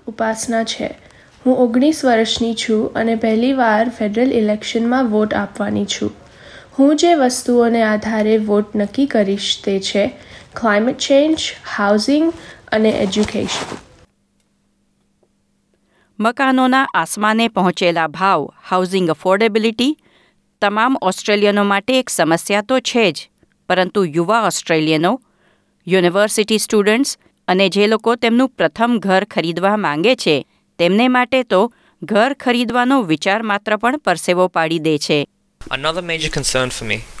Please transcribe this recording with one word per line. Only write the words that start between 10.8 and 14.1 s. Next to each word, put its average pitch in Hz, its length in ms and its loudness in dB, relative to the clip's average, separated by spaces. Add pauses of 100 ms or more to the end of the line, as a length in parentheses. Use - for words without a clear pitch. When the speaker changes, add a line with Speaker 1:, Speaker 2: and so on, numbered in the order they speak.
Speaker 1:
ચેન્જ, 302 420 2 (380)
હાઉસિંગ 220 560 2 (400)
અને 220 160 2
એજ્યુકેશન. - 880 -4 (2500)